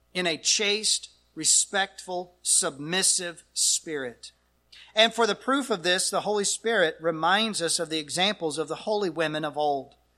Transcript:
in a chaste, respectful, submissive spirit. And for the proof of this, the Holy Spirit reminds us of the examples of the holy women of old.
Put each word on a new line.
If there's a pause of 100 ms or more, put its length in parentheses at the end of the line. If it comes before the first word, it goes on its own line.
(120)
in
a
chaste, (260)
respectful,
submissive (100)
spirit. (640)
And
for
the
proof
of
this,
the
Holy
Spirit
reminds
us
of
the
examples
of
the
holy
women
of
old. (240)